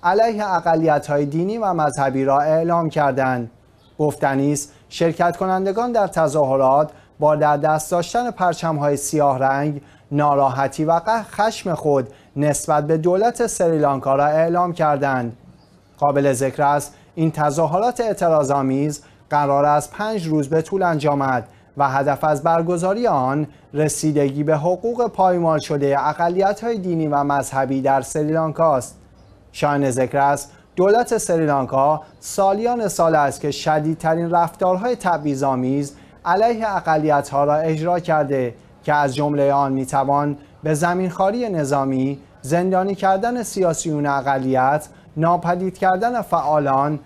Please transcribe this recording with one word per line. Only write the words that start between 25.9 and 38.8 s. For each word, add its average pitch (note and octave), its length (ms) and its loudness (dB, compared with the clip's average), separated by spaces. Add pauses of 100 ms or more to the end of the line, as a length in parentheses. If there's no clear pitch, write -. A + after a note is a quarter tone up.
اقلیت‌های F#3+ 760 0
دینی E3+ 300 -2
و C#3+ 160 0
مذهبی C3+ 580 0
در C3+ 200 2
سریلانکا D#3 720 0
است. - 220 -6 (540)
شایان C#3+ 400 0
ذکر B2+ 260 -2
است، C#3 340 0 (240)
دولت A3 420 2
سریلانکا D3 840 0 (180)
سالیان G#3+ 680 -2
سال E3 280 2
است C#3+ 260 2
که D3 100 -2
شدیدترین D#3+ 800 -2
رفتارهای F#3 640 0
تبعیض‌آمیز C#3+ 1000 -2 (320)
علیه G#3+ 500 0
اقلیت‌ها D3+ 680 0
را D3 120 2
اجرا D#3+ 440 0
کرده C#3 560 -2 (280)